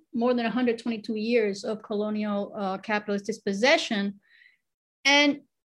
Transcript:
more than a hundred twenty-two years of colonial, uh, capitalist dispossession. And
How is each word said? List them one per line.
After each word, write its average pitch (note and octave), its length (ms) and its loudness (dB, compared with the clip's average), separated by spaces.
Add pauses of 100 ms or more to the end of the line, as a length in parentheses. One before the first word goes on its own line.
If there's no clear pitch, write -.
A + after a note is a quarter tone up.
(140)
more A#3+ 200 2
than A#3 140 0
a - 20 0
hundred A#3 300 0
twenty-two A3+ 360 -6
years G#3+ 480 0
of A3 200 -6
colonial, G#3 760 -4
uh, F#3+ 220 -4
capitalist G#3 460 -4
dispossession. G#3+ 920 0 (880)
And C#4+ 360 4 (240)